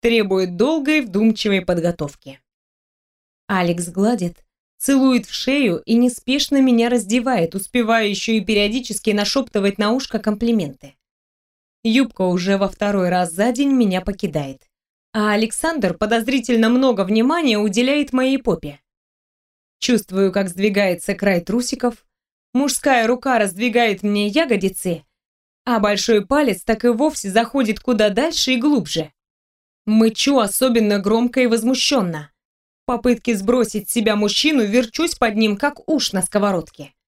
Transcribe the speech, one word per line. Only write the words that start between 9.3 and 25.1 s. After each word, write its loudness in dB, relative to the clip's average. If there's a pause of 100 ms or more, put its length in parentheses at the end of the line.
на 0
ушко -4
комплименты. -2 (880)
Юбка 0
уже 0
во 0
второй -2
раз -2
за 0
день 0
меня 2
покидает. -8 (440)
А 0
Александр -2
подозрительно 0
много 2
внимания 2
уделяет 0
моей 0
попе. -6 (1000)
Чувствую, 0
как -2
сдвигается -2
край 0
трусиков, -4 (480)
мужская 2
рука 0
раздвигает 0
мне 0
ягодицы, -2 (680)